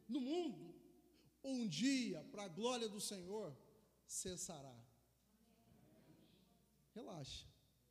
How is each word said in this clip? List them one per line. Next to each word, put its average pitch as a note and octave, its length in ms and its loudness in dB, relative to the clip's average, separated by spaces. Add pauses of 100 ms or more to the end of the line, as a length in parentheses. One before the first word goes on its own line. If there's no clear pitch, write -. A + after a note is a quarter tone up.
no B3+ 120 4
mundo, B3+ 560 2 (680)
um B3+ 240 2
dia, G#3+ 580 4
pra G3+ 220 -6
glória A3+ 420 2
do G#3 100 -6
Senhor, F#3 580 -2 (480)
cessará. D3+ 720 -4 (2250)
Relaxa. G#3 540 -8 (440)